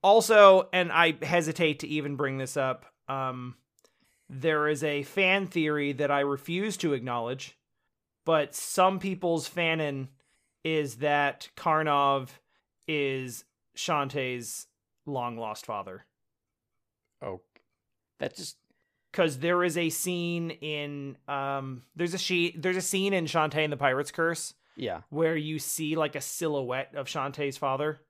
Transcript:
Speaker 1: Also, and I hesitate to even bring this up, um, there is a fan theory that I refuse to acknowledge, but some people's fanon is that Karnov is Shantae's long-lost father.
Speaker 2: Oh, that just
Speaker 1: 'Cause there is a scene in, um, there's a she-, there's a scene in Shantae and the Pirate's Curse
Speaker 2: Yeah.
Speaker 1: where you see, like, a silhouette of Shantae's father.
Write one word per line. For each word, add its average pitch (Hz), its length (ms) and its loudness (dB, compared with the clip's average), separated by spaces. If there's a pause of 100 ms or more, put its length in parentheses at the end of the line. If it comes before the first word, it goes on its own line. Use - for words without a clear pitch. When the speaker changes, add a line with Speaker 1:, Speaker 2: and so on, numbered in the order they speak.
Speaker 1:
Also, 202 680 10
and 180 180 2
I 165 300 6
hesitate 156 580 2
to - 80 -10
even 143 280 -4
bring 135 240 -2
this 131 180 -6
up, 131 280 -2 (220)
um, 127 480 -6 (720)
there 151 380 0
is 147 160 0
a 143 200 0
fan 190 420 2
theory 151 480 0
that 139 160 -2
I 143 120 2
refuse 170 560 -2
to 151 160 -2
acknowledge, 123 640 -6 (680)
but 151 300 2
some 190 420 2
people's 175 500 -2
fanon 156 600 -2 (560)
is 151 320 -2
that 143 600 0
Karnov 143 760 2 (580)
is 135 580 -4 (320)
Shantae's 135 880 -4 (400)
long-lost 120 600 -6
father. 98 380 -10 (1160)
Speaker 2:
Oh, 95 200 -10 (760)
that - 160 -6
just - 220 -14 (560)
Speaker 1:
'Cause 160 240 0
there 175 260 2
is 170 140 0
a 165 140 0
scene 170 580 -4
in, 143 680 -8 (120)
um, 139 560 -6 (120)
there's 170 200 -2
a - 20 -6
she-, 170 400 0
there's 185 200 -2
a 185 40 -2
scene 196 320 0
in 175 120 0
Shantae 156 380 0
and 151 80 0
the 143 60 -4
Pirate's 139 320 0
Curse 165 460 -4 (220)
Speaker 2:
Yeah. 98 320 -6
Speaker 1:
where 160 260 0
you 156 240 -4
see, 156 360 -4
like, 151 200 -2
a 139 60 -6
silhouette 135 760 -4
of 135 100 -6
Shantae's 139 520 -4
father. 143 520 -2